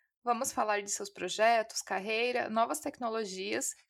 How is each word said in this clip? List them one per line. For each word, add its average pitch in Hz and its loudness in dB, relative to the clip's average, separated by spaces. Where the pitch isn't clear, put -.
vamos 240 0
falar 214 2
de 202 -6
seus - -4
projetos, 220 2
carreira, 220 0
novas 233 2
tecnologias, 220 -2